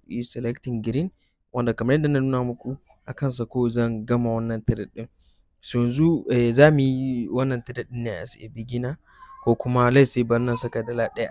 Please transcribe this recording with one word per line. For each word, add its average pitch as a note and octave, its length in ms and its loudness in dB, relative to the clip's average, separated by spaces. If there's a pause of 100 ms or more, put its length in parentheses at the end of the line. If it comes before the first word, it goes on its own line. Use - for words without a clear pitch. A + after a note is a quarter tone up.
yi A#2+ 160 -6
selecting A#2+ 580 -6
green, B2+ 300 -2 (420)
wanda A#2+ 200 0
kamar A#2+ 280 0
yadda D3 80 0
na C#3 100 2
nuna C3 240 0
muku, B2 340 -8 (280)
a A#2 80 -12
kansa B2 320 -4
ko A#2+ 240 0
zan A2+ 360 -2
gama A#2+ 280 0
wannan A2+ 320 -4
trade A2 300 -2
ɗin. A2+ 120 -12 (540)
So - 240 -4
yanzu, D3 480 2
eh, A#2+ 200 4
za C#3+ 180 8
mu D3 80 4
yi C3 500 0
wannan B2+ 360 -2
trade A#2 240 -10
ɗin A#2+ 140 -8
ne A#2 60 -4 (120)
as A2+ 200 -10
a A2 80 -16
beginner, B2 480 -6 (460)
ko A#2 120 4
kuma B2 360 2
let's C3+ 220 6
say B2 100 2
bari A#2 200 2
na B2 140 0
saka A#2 260 -6
dala A#2 300 -2
ɗaya A#2 180 -4